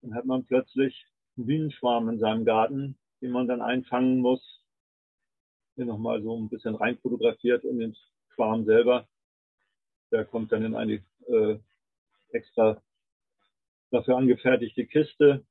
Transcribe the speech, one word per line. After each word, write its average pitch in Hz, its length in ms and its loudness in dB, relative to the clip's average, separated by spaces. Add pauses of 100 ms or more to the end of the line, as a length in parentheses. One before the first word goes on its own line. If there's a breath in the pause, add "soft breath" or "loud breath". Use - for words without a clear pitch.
Dann 117 120 -14
hat 120 120 -8
man 127 200 -2
plötzlich 131 600 -2 (300)
einen 120 120 -8
Bienenschwarm 127 600 -2
in 113 120 -6
seinem 110 260 0
Garten, 135 520 0 (220)
den 127 120 -8
man 123 160 -2
dann 120 140 -4
einfangen 127 600 0
muss. - 420 -2 (1120)
Hier 127 100 -8
nochmal 113 360 -4
so 113 160 -8
ein 110 100 -8
bisschen 110 280 -8
rein 113 240 -4
fotografiert 120 680 -2
in 127 140 -4
den 113 180 -8 (360)
Schwarm 110 300 -2
selber. 117 440 2 (1040)
Der 110 120 0
kommt 113 300 -6
dann 110 100 -2
in 110 120 -4
eine, 107 280 -6 (240)
äh, 107 320 4 (720)
extra 110 520 0 (1080)
dafür 127 280 2
angefertigte 123 680 2
Kiste. 147 640 2